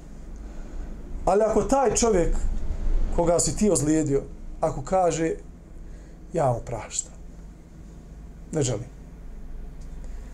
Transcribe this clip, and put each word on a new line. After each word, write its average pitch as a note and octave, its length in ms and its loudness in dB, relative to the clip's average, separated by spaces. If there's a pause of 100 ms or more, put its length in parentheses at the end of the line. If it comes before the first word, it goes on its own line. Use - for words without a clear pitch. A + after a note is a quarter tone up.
(1300)
Ali G3+ 180 6
ako G#3+ 200 4
taj B3 320 4
čovjek F#3+ 400 6 (800)
koga E3+ 240 4
si D3 180 0
ti G#3 140 6
ozlijedio, D3 500 4 (400)
ako C#3 200 0
kaže, E3 500 2 (1000)
ja D3 180 4
mu A2+ 140 0
praštam, - 480 -6 (1400)
ne D#3 120 0
želim. A#2 300 -2 (1400)